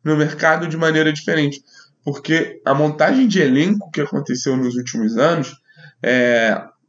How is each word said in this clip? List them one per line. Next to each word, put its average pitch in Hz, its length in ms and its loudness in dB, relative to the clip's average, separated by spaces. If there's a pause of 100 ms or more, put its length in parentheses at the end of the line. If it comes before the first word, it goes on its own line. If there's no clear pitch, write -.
no 151 140 0
mercado 160 500 0
de 160 100 -6
maneira 156 360 2
diferente, 151 480 -2 (440)
porque 151 600 -4
a 135 100 2
montagem 151 540 2
de 269 120 2
elenco 170 520 2
que - 80 -6
aconteceu 139 560 -4
nos 123 180 -2
últimos 117 420 -4
anos, 156 380 0 (480)
é, 120 580 2 (280)